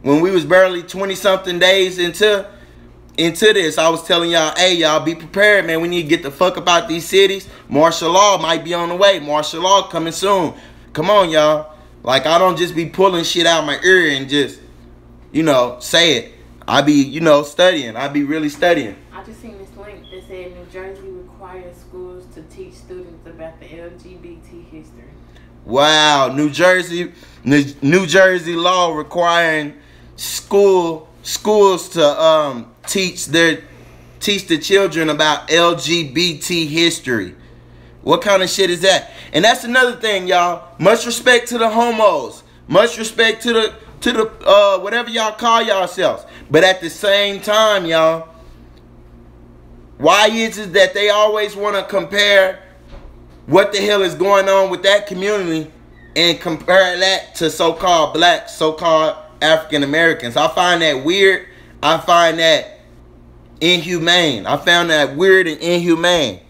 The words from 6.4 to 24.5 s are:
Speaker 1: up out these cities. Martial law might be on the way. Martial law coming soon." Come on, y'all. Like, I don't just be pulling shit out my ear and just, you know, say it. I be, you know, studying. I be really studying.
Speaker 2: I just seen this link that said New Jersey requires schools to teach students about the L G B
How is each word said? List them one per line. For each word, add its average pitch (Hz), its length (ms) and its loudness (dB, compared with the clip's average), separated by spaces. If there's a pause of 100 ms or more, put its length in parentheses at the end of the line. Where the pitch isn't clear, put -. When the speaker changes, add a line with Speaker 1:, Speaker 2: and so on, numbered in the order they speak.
Speaker 1:
up 170 120 -4
out 170 180 2
these 165 180 -6
cities. 190 440 0 (180)
Martial 160 420 0
law 196 280 4
might 160 260 -2
be 165 100 -8
on 170 140 -4
the 170 80 -6
way. 196 240 2
Martial 151 440 -4
law 190 260 2
coming 165 240 -6
soon." 185 400 -2 (400)
Come 160 160 -2
on, 202 200 4
y'all. 151 440 0 (300)
Like, 131 220 0
I 160 120 2
don't 180 200 4
just 170 160 -4
be 160 120 -4
pulling 180 400 0
shit 170 200 -2
out 165 200 2
my 143 160 -6
ear 175 360 4
and 135 120 -10
just, 139 300 -2 (720)
you 147 100 -2
know, 131 380 0
say 165 380 0
it. - 160 -10 (340)
I 131 140 2
be, 147 120 2
you 143 280 0
know, 151 200 4
studying. 147 540 0
I 135 140 -8
be 143 140 -2
really 151 260 -4
studying. 143 460 0 (180)
Speaker 2:
I - 100 -18
just - 180 -20
seen 214 160 -20
this 196 200 -20
link 202 340 -20
that 185 160 -20
said 180 260 -16
New 175 180 -20
Jersey 190 380 -16
requires 180 680 -20
schools 180 480 -18 (100)
to 160 80 -20
teach - 300 -20
students 175 520 -20
about 160 340 -18
the 151 200 -20
L 170 100 -18 (140)
G 180 120 -20
B 170 220 -20 (140)